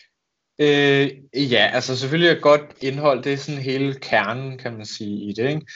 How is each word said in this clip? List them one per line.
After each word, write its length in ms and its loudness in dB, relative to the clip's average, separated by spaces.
Øh, 500 4
ja, 200 4
altså 240 -2
selvfølgelig 400 2
er 40 -8
godt 200 6
indhold, 400 0
det 100 -2
er 40 -2
sådan 240 -8
hele 340 -2
kernen, 640 -2
kan 180 -10
man 100 -14
sige, 420 -8
i 40 -6
det, 160 -2
ikke? 280 -6